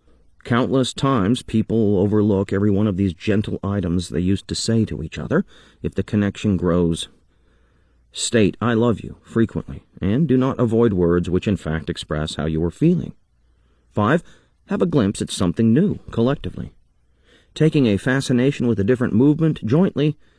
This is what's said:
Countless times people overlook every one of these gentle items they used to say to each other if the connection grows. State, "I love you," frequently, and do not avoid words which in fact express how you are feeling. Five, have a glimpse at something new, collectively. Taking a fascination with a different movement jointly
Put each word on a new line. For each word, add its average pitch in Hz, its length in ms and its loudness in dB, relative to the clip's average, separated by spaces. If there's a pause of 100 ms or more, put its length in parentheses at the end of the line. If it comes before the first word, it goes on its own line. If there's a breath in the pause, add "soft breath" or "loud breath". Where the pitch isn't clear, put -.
(440)
Countless 123 500 0
times 127 480 0
people 107 580 0
overlook 104 520 2
every 101 180 0
one 101 160 2
of 98 120 -2
these 98 160 0
gentle 104 500 -2
items 92 460 -2
they 71 100 -4
used 92 300 -2
to 85 60 -6
say 113 280 0
to - 180 -6
each 78 160 -10
other - 280 -2 (360 soft breath)
if - 140 -6
the 95 80 -2
connection 101 540 0
grows. 85 500 0 (1040)
State, - 480 0
"I 120 140 0
love 113 260 2
you," - 240 -14
frequently, - 600 -4 (180)
and 117 260 0
do 131 80 2
not 127 240 0
avoid 117 320 4
words 87 380 2
which 90 180 0
in 104 80 2
fact 82 340 -6
express 78 460 -6
how 71 100 -4
you 80 160 -2
are 85 100 -2
feeling. 165 420 0 (800)
Five, 113 280 0 (440 soft breath)
have - 160 -4
a 190 40 0
glimpse 123 360 0
at 80 100 -8
something 110 420 0
new, 165 260 0 (120)
collectively. 117 600 -4 (840 soft breath)
Taking 156 320 2
a 104 80 4
fascination 131 720 0
with 107 140 0
a - 20 2
different 117 300 0
movement 147 520 2
jointly 151 520 0 (200)